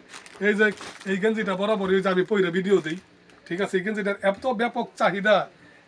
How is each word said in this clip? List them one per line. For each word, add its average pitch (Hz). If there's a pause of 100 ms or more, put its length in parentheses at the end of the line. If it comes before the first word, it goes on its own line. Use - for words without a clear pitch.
(400)
এই 208
যে 214 (360)
এই 190
গেঞ্জিটা 208
বরাবর 196
এই 190
যে 196
আমি 180
পইরা 185
ভিডিও 185
দেই, 156 (500)
ঠিক 175
আছে? 190
এই 180
গেঞ্জিটার 208
এত 196
ব্যাপক 226
চাহিদা, 196 (400)